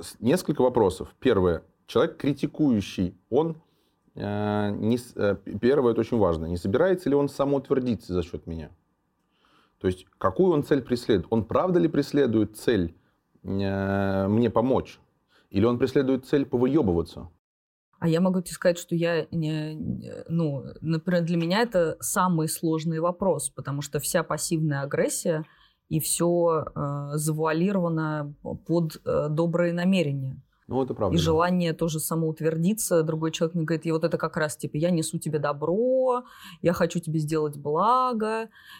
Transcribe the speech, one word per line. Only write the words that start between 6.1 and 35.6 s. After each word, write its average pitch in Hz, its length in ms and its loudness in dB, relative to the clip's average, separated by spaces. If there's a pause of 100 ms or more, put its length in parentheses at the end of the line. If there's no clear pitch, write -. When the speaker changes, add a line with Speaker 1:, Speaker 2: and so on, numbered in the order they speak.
Speaker 1:
важно. 85 280 2
Не 87 120 -4
собирается 151 520 0
ли 139 60 4
он 143 140 2
самоутвердиться 131 840 -2
за 90 100 2
счёт 82 240 -10
меня? 80 220 -10 (1080)
То 98 80 -2
есть, - 180 -2 (120)
какую 180 360 2
он 147 100 2
цель 139 180 2
преследует? 117 500 0
Он 113 140 2
правда 175 340 0
ли 165 80 4
преследует 139 720 0
цель, 92 380 0 (480)
э, 98 840 0
мне 110 220 2
помочь? 117 500 0 (500)
Или 98 160 2
он 120 120 2
преследует 131 480 0
цель 139 200 2
повыёбываться? 120 840 0 (680)
Speaker 2:
А 170 80 0
я 160 140 2
могу 185 200 2
тебе - 120 -12
сказать, 175 240 0
что - 180 -8
я 170 360 0
не, 156 420 -4
не, 120 380 -8 (180)
ну, 147 360 -2 (160)
например, 165 420 0
для 170 140 0
меня 170 240 2
это 180 400 0
самый 180 480 2
сложный 160 500 -2
вопрос, 175 500 0
потому 139 320 -6
что 147 180 -6
вся 160 240 0
пассивная 156 580 -2
агрессия 160 640 -2 (420)
и 156 120 -2
всё, 170 680 2 (100)
э, 143 420 -4
завуалировано 156 1160 0 (320)
под, 160 400 -2
э, 151 240 0
добрые 170 440 0
намерения. 147 680 0 (260)
Speaker 1:
Ну, 131 160 0
это 131 120 -4
правда, 98 200 2
Speaker 2:
И - 20 4
Speaker 1:
да. 78 60 4
Speaker 2:
желание 170 500 2
тоже 160 260 -2
самоутвердиться. 165 1040 0
Другой 160 280 -2
человек 165 240 -2
мне 160 100 0
говорит: 160 200 -2
"И 165 60 0
вот 160 120 2
это 165 140 0
как 160 200 -4
раз, 151 200 -2
типа, 147 200 -8
я 170 120 2
несу 170 300 0
тебе 156 200 -2
добро, 240 840 2 (400)